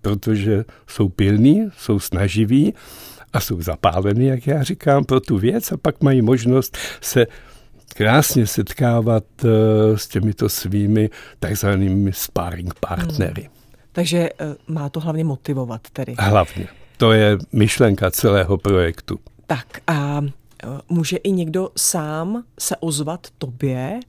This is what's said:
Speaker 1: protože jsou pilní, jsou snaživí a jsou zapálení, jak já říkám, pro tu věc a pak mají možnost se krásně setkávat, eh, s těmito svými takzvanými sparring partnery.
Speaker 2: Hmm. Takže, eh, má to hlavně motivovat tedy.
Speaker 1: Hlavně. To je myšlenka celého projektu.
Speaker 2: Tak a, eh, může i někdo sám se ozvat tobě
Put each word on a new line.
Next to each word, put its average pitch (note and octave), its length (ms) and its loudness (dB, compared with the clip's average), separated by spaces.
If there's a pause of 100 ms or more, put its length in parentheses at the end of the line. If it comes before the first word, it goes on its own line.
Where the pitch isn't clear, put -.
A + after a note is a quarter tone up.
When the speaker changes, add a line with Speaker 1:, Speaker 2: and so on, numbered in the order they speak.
Speaker 1:
protože G#2 640 0 (220)
jsou G2 220 0
pilní, A#2 680 4
jsou G#2 220 -2
snaživí G#2 720 2 (600)
a G2+ 60 -2
jsou F2+ 220 -6
zapálení, F#2+ 640 0
jak C3 200 -2
já C#3+ 160 0
říkám, C#3 420 0
pro C3 140 2
tu A2 180 -2
věc C3 340 0
a D3+ 60 -4
pak - 260 -4
mají C3+ 180 4
možnost B2+ 560 2 (240)
se - 260 2 (680)
krásně A#2 520 2
setkávat, A#2 760 0 (220)
eh, - 20 4 (500)
s - 100 -8
těmito G#2 420 -2
svými G#2 600 0 (300)
takzvanými G2 760 0
sparring F2 680 -6
partnery. F2 600 -4
Speaker 2:
Hmm. - 100 -20 (400)
Takže, E3+ 380 0 (100)
eh, D3 160 -8 (120)
má D3 220 -6
to D#3+ 100 -8
hlavně D#3+ 240 -2
motivovat C3 580 -4 (120)
tedy. - 260 -8
Speaker 1:
Hlavně. G2 480 2 (300)
To A2+ 140 4
je G#2+ 260 6 (160)
myšlenka G#2 580 4
celého G2 460 2
projektu. F2+ 600 -2 (280)
Speaker 2:
Tak C3 200 -4 (200)
a, C#3+ 340 -2 (420)
eh, - 40 -14 (220)
může E3 280 -2
i G3 140 -2
někdo F3+ 460 -2
sám E3+ 680 -4 (160)
se - 200 -4
ozvat D#3 480 -6 (100)
tobě C3 720 -6